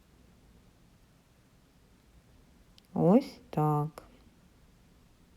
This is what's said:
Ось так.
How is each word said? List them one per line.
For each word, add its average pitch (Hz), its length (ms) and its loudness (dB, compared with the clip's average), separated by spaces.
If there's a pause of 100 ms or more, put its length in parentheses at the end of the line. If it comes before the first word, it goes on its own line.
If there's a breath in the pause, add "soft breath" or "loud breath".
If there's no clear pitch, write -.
(3000)
Ось 185 460 2 (100)
так. 151 540 -4 (1300)